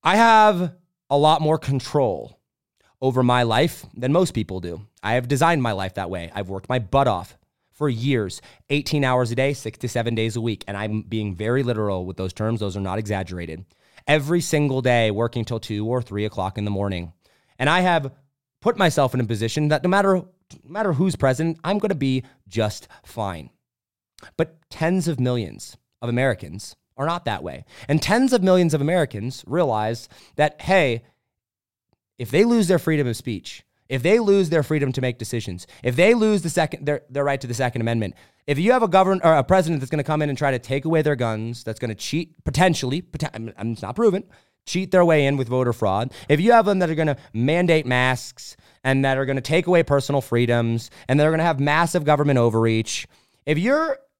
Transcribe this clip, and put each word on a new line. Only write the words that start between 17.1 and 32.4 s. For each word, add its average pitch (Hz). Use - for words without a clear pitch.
And 135
I 180
have 165
put 233
myself 151
in 127
a 117
position 113
that 151
no 180
matter, 190
no 175
matter 190
who's 175
president, 160
I'm 202
gonna 196
be 131
just 107
fine. 90
But -
tens 170
of 147
millions 117
of 120
Americans 110
are 135
not 170
that 98
way. 67
And 151
tens 254
of 220
millions 185
of 147
Americans 135
realize 117
that, 147
hey, 151
if 113
they 185